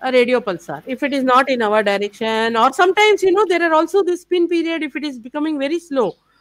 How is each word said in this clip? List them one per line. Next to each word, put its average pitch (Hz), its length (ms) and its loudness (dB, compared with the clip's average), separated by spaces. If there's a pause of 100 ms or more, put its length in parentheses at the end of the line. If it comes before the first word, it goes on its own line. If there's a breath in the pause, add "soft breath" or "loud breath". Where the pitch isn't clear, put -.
a 262 120 -4
radio 247 260 4
pulsar 165 460 -8
if 262 180 -8
it 277 100 -2
is 262 120 0
not 262 240 4
in 247 120 0
our 214 220 2
direction. 220 720 -2
Or 240 160 2
sometimes, 392 520 2
you 381 80 4
know, 403 140 2
there 339 180 0
are 330 100 0
also 330 300 2
this 349 180 -4
spin 349 260 0
period 330 360 -2
if 294 120 -8
it 285 80 -8
is 269 160 -8
becoming 294 400 -4
very 294 200 -2
slow. 247 360 -2 (260 soft breath)